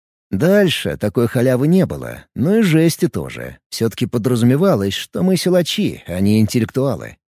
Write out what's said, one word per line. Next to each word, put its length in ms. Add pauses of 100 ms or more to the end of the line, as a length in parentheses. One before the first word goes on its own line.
(320)
Дальше 640
такой 320
халявы 400
не 180
было, 380 (100)
но 220
и 60
жести 440
тоже. 520 (120)
Всё-таки 360
подразумевалось, 880
что 280
мы 140
силачи, 720
а 100
не 220
интеллектуалы. 800 (160)